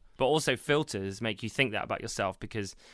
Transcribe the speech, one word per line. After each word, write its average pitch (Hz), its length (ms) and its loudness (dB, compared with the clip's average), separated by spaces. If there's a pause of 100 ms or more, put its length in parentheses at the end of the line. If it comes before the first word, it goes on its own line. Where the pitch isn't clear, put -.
(160)
But 131 120 2
also, 143 280 4
filters 107 640 0
make 110 220 -2
you 110 60 -2
think 123 240 2
that 104 100 0
about - 180 -4
yourself 98 380 -2
because 101 340 -6 (200)